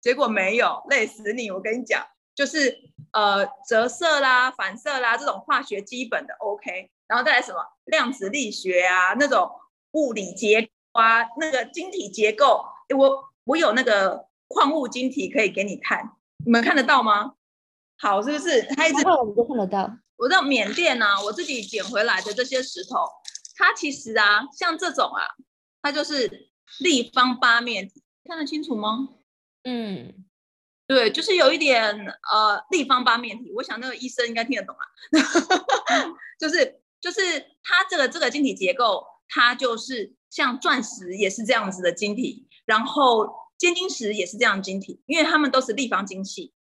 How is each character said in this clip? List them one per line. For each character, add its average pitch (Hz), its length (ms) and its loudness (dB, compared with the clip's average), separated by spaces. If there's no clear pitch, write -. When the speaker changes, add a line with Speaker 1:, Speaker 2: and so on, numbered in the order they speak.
Speaker 1:
结 247 140 2
果 269 120 0
没 202 280 0
有， 190 340 0
累 240 160 2
死 214 280 -8
你！ 233 180 -8
我 185 100 -8
跟 220 180 -4
你 262 40 -10
讲， 180 200 -2
就 277 120 -2
是， 269 300 0
呃， 202 360 2
折 233 200 2
射 302 340 0
啦、 254 280 4
反 190 260 -6
射 269 240 -4
啦， 233 160 0
这 - 100 -6
种 196 160 -2
化 262 200 0
学 202 200 -8
基 247 240 -8
本 180 200 -6
的 - 140 -16
OK， 202 500 -8
然 233 120 0
后 254 40 -2
再 302 100 2
来 247 80 4
什 233 100 -10
么 175 120 -8
量 269 280 0
子 196 180 -6
力 247 200 -4
学 180 320 0
啊， 185 380 4
那 285 80 4
种 202 240 2
物 285 220 0
理 208 200 -8
结 214 280 2
构 226 60 -6
啊， 226 340 4
那 311 140 -2
个 247 140 0
晶 359 260 -12
体 214 180 -8
结 214 220 2
构， 226 340 4
诶， 277 80 -2
我， 269 340 4
我 285 140 0
有 320 160 4
那 254 100 2
个 202 440 2
矿 294 240 2
物 302 160 -2
晶 254 240 -4
体 226 180 -4
可 226 140 2
以 196 60 2
给 190 160 -4
你 196 100 -8
看， - 360 -6
你 240 60 4
们 233 120 6
看 320 100 2
得 277 80 4
到 262 220 4
吗？ 214 300 2
好， 202 240 0
是 247 100 -2
不 294 80 -2
是？ 277 220 2
它 311 100 4
一 320 60 2
直 285 100 2
Speaker 2:
看 - 0 -
得 381 80 6
到， 311 80 6
我 240 60 2
们 208 100 -4
就 233 100 4
看 262 120 -4
得 202 100 0
到。 196 300 -2
Speaker 1:
我 240 140 -2
在 370 120 4
缅 233 320 0
甸 277 280 2
啊， 202 200 2
我 208 120 -4
自 339 100 -6
己 262 180 -6
捡 196 220 -8
回 214 220 -2
来 196 160 0
的 208 120 -8
这 208 80 -4
些 254 220 -2
石 - 220 -12
头， 165 200 -4
它 381 160 4
其 294 180 -6
实 220 260 -6
啊， 208 300 4
像 339 200 -2
这 349 140 -4
种 240 220 0
啊， - 140 -4
它 285 100 -2
就 294 140 -2
是 269 440 -4
立 277 320 2
方 247 260 2
八 233 220 4
面 226 260 -6
体， - 160 -20
看 330 140 -12
得 311 80 -4
清 302 180 -6
楚 302 120 -6
吗？ 220 340 -4
Speaker 2:
嗯。 202 600 -8
Speaker 1:
对， 247 240 4
就 320 100 -4
是 381 140 0
有 302 160 8
一 330 60 0
点， 240 360 2
呃， 214 380 2
立 311 160 0
方 254 180 2
八 233 140 2
面 233 260 -10
体， 175 120 -16
我 254 80 -6
想 220 160 -10
那 254 80 -10
个 247 80 -10
医 240 120 -12
生 240 180 -2
应 233 80 -6
该 226 120 -2
听 247 100 -4
得 196 80 -6
懂 - 120 -14
啊。 - 80 -14
<laughs> 349 1040 2
就 320 80 -4
是， 302 320 0
就 349 100 -6
是 349 80 -6
它 359 260 2
这 359 80 -2
个， 269 100 2
这 330 120 -6
个 277 100 2
晶 285 140 -2
体 233 100 0
结 185 200 -2
构， 214 320 0
它 240 260 2
就 247 220 -2
是 226 380 -8
像 269 300 -2
钻 277 220 0
石 185 360 -10
也 196 120 2
是 220 140 -8
这 214 80 0
样 220 200 0
子 185 100 -10
的 180 100 0
晶 208 240 -6
体， - 320 -8
然 220 200 0
后 240 500 2
尖 349 160 2
晶 370 160 -4
石 214 240 -6
也 202 120 -4
是 208 120 -14
这 240 60 2
样 208 140 4
的 190 40 -6
晶 196 180 -6
体， - 280 -16
因 285 100 -2
为 311 80 4
它 320 140 2
们 294 100 2
都 262 100 4
是 254 140 -4
立 247 160 -4
方 202 160 -2
晶 190 180 -10
系。 - 300 -14